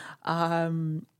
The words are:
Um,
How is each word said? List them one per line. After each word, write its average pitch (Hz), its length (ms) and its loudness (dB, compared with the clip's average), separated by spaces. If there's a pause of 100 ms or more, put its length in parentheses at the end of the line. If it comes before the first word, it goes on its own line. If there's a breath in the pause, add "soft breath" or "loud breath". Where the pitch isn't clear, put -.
(240 loud breath)
Um, 165 840 0 (140)